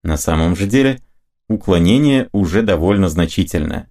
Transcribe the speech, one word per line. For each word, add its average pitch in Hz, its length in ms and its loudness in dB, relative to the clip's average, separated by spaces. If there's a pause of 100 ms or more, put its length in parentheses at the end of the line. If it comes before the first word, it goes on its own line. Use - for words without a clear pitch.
На 76 120 -2
самом 82 380 0
же 98 120 -4
деле 131 340 0 (480)
уклонение 113 800 2
уже 98 320 0
довольно 98 460 0
значительно. 80 840 -4